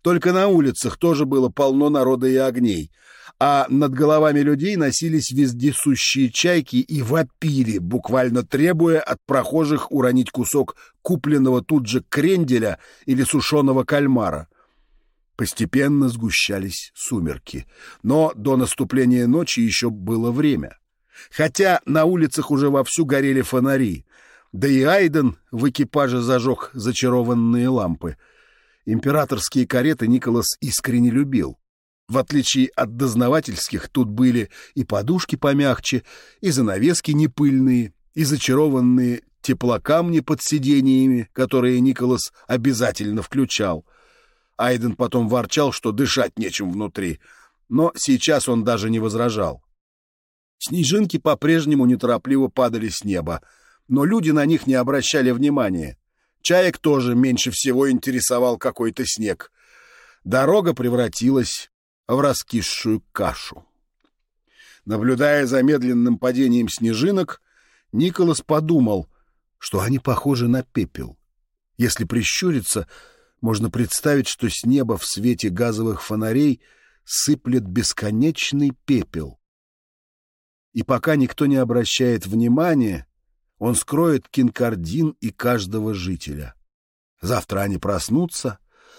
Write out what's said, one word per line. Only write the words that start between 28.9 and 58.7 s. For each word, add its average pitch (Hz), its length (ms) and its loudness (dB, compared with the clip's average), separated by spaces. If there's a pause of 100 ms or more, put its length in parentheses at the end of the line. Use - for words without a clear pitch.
кареты 131 400 0
Николас 117 520 0
искренне 120 500 0
любил. 120 460 -2 (520)
В 113 100 -2
отличие 131 500 0
от 117 280 -4
дознавательских, 123 920 -2
тут 123 180 0
были 117 420 2 (240)
и 139 80 -4
подушки 123 540 -2
помягче, 139 680 0 (360)
и 190 100 0
занавески 127 600 0
непыльные, 135 840 2 (220)
и 156 100 -2
зачарованные 127 1000 2 (200)
теплокамни 147 800 0
под 143 220 -4
сидениями, 131 920 2
которые 127 460 0
Николас 123 520 0 (140)
обязательно 113 760 -2
включал. 104 600 -2 (720)
Айден 120 400 -2
потом 120 320 0
ворчал, 127 420 0
что - 220 -4
дышать 123 460 0
нечем 98 340 -4
внутри, 95 480 -6 (480)
но 156 260 0
сейчас 139 540 0
он 117 160 0
даже 110 240 0
не 113 100 0
возражал. 110 640 -2 (960)
Снежинки 170 600 0
по-прежнему 147 640 2
неторопливо 123 640 2
падали 113 400 -2
с - 160 -10
неба, 85 380 -4 (440)
но 139 180 2
люди 185 260 2
на 147 160 2
них 160 200 0
не 131 80 2
обращали 131 560 0
внимания. 117 680 -2 (420)
Чаек 180 380 2
тоже 131 360 0
меньше 123 360 2
всего 135 400 0
интересовал 123 680 0
какой-то 117 480 -4